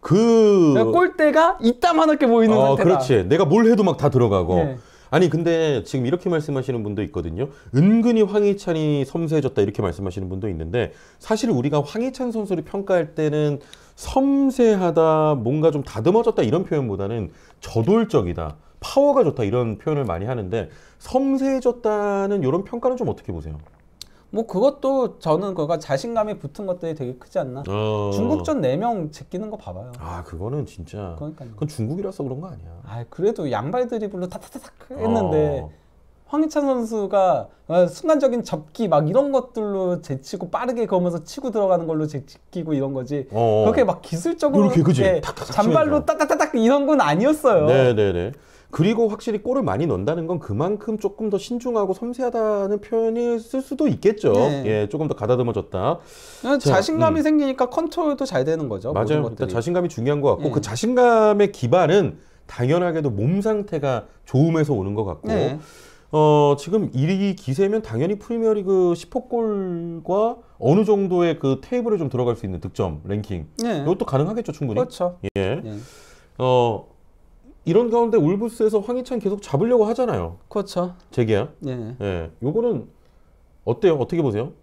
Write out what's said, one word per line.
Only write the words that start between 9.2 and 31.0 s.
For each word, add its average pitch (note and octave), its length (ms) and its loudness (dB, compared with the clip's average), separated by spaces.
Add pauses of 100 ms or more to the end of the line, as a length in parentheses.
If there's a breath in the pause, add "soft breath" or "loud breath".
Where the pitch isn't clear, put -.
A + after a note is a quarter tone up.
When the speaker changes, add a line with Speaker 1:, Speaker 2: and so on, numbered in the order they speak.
Speaker 1:
이렇게 G#2 180 -2
말씀하시는 F#2 480 -4
분도 F#2+ 220 -6
있는데 E2+ 420 -4 (260 loud breath)
사실 A3 300 -4
우리가 D3 340 2
황희찬 B3 480 -4
선수를 G3 340 -4
평가할 F#3 500 -2
때는 D3+ 460 0 (360 loud breath)
섬세하다, F#3+ 1500 2
뭔가 D3+ 280 2
좀 D3 120 -4
다듬어졌다 G3 600 0
이런 E3 220 2
표현보다는 G#2+ 680 -4 (300 soft breath)
저돌적이다, A2+ 960 0 (240 soft breath)
파워가 C#4 440 2
좋다 B2+ 200 0
이런 A2 340 -2
표현을 D3 260 -2
많이 F2+ 220 -4
하는데 G#2+ 420 -4 (300 loud breath)
섬세해졌다는 A#3 1400 -2
이런 E3 220 -2
평가는 B3 320 -4
좀 A#3+ 120 -4
어떻게 G2+ 240 -8
보세요? D#2 240 -10 (720 loud breath)
Speaker 2:
뭐 A3+ 160 -4
그것도 C4 760 -2
저는 F3+ 340 -2
그거 D#3+ 240 -2
자신감이 G#3+ 600 -4
붙은 G3 280 -12
것들이 F3+ 280 -6
되게 B2 200 -8
크지 - 240 -10
않나. C3 280 -8
Speaker 1:
어. G#2 460 -2
Speaker 2:
중국전 A3+ 480 -2
네 C3+ 160 0
명 G3 340 -4
제끼는 G3+ 400 -12
거 G#3+ 60 -12
봐봐요. A2+ 420 -14
Speaker 1:
아, E2+ 240 -12
그거는 G#2+ 440 -8
진짜 F2+ 520 -12